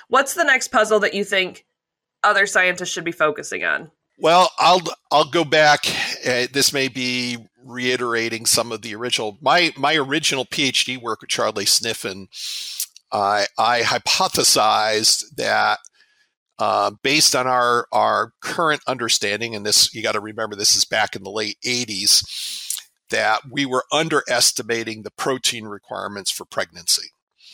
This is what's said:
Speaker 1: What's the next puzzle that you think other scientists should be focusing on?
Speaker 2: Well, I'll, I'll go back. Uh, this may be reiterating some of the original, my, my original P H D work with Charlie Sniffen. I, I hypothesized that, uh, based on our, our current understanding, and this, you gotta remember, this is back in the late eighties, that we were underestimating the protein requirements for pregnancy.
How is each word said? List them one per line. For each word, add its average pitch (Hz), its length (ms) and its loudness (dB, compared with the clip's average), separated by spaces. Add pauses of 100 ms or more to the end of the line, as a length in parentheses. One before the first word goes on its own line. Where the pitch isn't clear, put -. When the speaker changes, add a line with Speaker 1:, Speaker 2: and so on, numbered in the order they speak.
Speaker 1:
What's 269 260 2
the 339 100 0
next 269 240 2
puzzle 214 320 4
that 202 140 0
you 202 80 -2
think 190 420 -2 (600)
other 202 200 4
scientists 180 460 2
should 170 140 -6
be 170 80 -4
focusing 147 520 -2
on? 82 280 -4 (260)
Speaker 2:
Well, 175 400 6
I'll, 175 240 6 (300)
I'll 147 180 4
go 165 140 2
back. 151 420 4 (400)
Uh, 123 260 0
this 135 200 2
may 135 160 0
be 123 500 -4 (240)
reiterating 120 840 -2
some 117 280 0
of 107 100 -8
the 110 120 -10
original, 110 460 -6
my, 160 360 2
my 143 180 2
original 143 520 0
P - 180 -2
H 127 220 0
D 127 100 -6
work 117 240 -6
with - 100 -18
Charlie 107 340 0
Sniffen. 101 600 -2 (840)
I, 101 340 2 (100)
I 117 260 2
hypothesized 110 1500 2
that, 107 420 2 (800)
uh, 101 320 2 (120)
based 147 340 2
on 127 100 0
our, 120 460 2
our 110 480 2
current 156 460 -2
understanding, 117 680 -2
and 101 100 -8
this, - 300 2
you 110 80 -8
gotta 107 180 0
remember, 107 360 -6
this 101 200 2
is 101 80 0
back 110 300 0
in 98 80 -10
the 95 80 -12
late 107 340 -6
eighties, 110 600 0 (840)
that 110 380 0
we 135 160 -4
were 127 280 -2
underestimating 120 1080 -2
the 104 100 -12
protein 123 540 -4
requirements 101 640 -8
for - 160 -10
pregnancy. - 640 -6 (440)